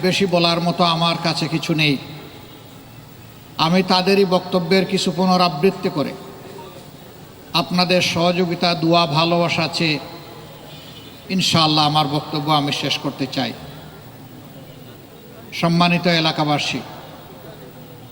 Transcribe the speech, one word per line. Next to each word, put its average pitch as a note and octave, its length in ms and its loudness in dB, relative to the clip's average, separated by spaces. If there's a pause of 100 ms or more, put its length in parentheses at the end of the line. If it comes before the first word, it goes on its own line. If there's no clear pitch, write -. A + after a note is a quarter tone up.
বেশি F#3 240 2
বলার E3+ 340 2
মতো E3+ 240 2
আমার E3+ 380 2
কাছে D#3+ 260 -2
কিছু E3 260 -2
নেই। D3+ 220 2 (1600)
আমি E3+ 240 4
তাদেরই F#3 420 4
বক্তব্যের F3+ 640 2
কিছু F#3 300 0
পুনরাবৃত্তি F3+ 800 2
করে C#3 200 -4 (1400)
আপনাদের F3 500 2
সহযোগিতা, F3 720 0
দোয়া, E3 320 4
ভালোবাসা E3 680 2
চেয়ে D#3 260 0 (1300)
ইনশাআল্লাহ D#3 560 4
আমার D3+ 220 2
বক্তব্য D3 440 -2
আমি C#3+ 200 2
শেষ - 260 -2
করতে C#3 340 -4
চাই। B2 200 -2 (2000)
সম্মানিত F3 540 2
এলাকাবাসী, D#3 720 0 (1300)